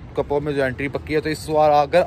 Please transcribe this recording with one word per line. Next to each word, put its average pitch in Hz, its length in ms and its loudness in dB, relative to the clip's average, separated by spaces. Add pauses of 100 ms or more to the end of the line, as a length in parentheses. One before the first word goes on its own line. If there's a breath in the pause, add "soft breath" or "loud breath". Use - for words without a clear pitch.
(160)
कपों 143 240 -2
में 147 140 -4
जो 139 100 0
एंट्री 131 240 -4
पक्की 139 260 -6
है। 156 60 2
तो 151 100 -4
इस 151 200 -8
बार 151 220 4
अगर 147 340 4